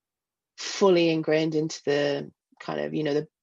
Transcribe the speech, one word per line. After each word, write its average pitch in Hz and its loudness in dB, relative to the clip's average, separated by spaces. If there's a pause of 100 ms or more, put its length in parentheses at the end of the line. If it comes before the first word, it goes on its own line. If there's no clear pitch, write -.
(580)
fully 175 2
ingrained 160 0
into 156 -2
the 143 -2 (280)
kind 156 -8
of, 147 -6
you 156 -2
know, 143 -2
the 151 -2 (160)